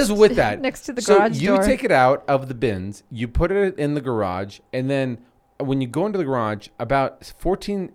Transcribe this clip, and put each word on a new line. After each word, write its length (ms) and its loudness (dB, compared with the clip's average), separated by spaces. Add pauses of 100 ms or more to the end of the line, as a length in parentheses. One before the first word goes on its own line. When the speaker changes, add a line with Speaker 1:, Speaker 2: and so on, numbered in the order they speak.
Speaker 1:
is 80 0
with 180 6
Speaker 2:
to, 60 -2
Speaker 1:
that? 240 0
Speaker 2:
<laughs> 20 -12
next 220 -6
to 100 -12
the 80 -8
Speaker 1:
So 160 6
Speaker 2:
garage 240 2
Speaker 1:
you 140 4
Speaker 2:
door. 60 4
Speaker 1:
take 220 2
it 80 2
out 340 4
of 220 0
the 60 -8
bins, 560 -4
you 180 -6
put 240 0
it 260 -2
in 140 -2
the 80 -4
garage, 600 -4 (120)
and 160 -4
then 300 -2 (400)
when 240 -2
you 40 -4
go 200 -2
into 120 -4
the 60 0
garage, 440 -4 (100)
about 460 -2 (140)
fourteen 560 -6